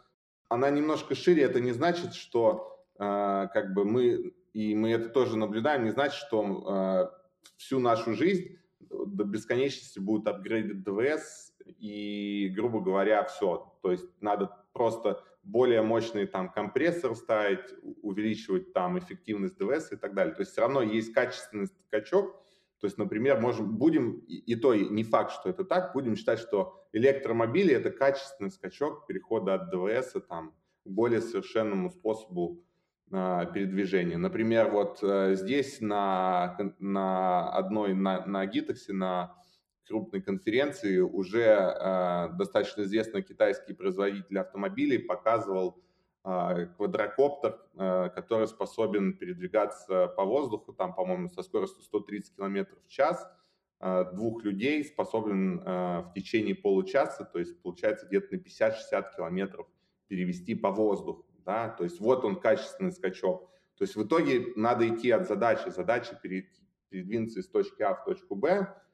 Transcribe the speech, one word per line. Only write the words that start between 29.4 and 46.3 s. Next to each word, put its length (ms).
от 160
D 60
V 140
S 240
там 260
к 40
более 340
совершенному 680
способу, 720
а, 360
передвижения. 720
Например, 520
вот, 320
э, 320
здесь 460
на 760
кон-, 220
на 720
одной, 440
на, 320
на 200
Гитексе, 460
на 420
крупной 360
конференции 760
уже, 440
э, 840
достаточно 440
известный 400
китайский 520
производитель 640
автомобилей 600
показывал, 840
э, 420